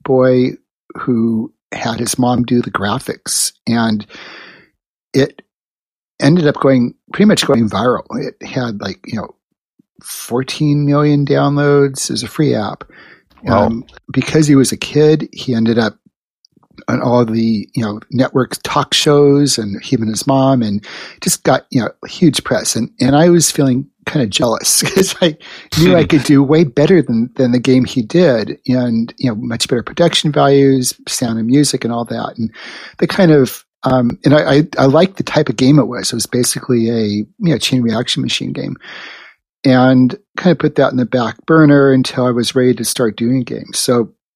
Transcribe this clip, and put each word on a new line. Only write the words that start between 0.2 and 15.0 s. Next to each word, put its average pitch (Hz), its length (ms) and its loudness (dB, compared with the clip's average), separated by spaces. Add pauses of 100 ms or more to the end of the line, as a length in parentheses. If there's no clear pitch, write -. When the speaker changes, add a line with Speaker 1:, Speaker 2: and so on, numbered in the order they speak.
Speaker 1:
who 113 580 -2 (180)
had 117 300 -6
his - 180 -4
mom 123 240 2
do 120 180 0
the 107 80 -6
graphics, - 840 -6 (120)
and 113 400 -2 (1080)
it - 280 0 (800)
ended 160 240 4
up 143 100 0
going, 127 380 0 (200)
pretty 196 100 2
much 208 240 2
going 117 220 2
viral. 110 340 -2 (140)
It - 280 -10
had, 117 360 -6
like, - 240 -10
you 113 120 -8
know, - 160 -10 (720)
fourteen 147 840 -2
million 143 400 2
downloads. 143 840 0
It - 40 -6
was 117 100 -6
a - 40 -8
free 143 260 0
app. 107 300 -6 (600)
Speaker 2:
Wow. - 240 2
Speaker 1:
Um, - 180 -6 (260)
because 151 360 0
he 147 80 6
was 131 180 4
a - 40 -6
kid, 151 540 0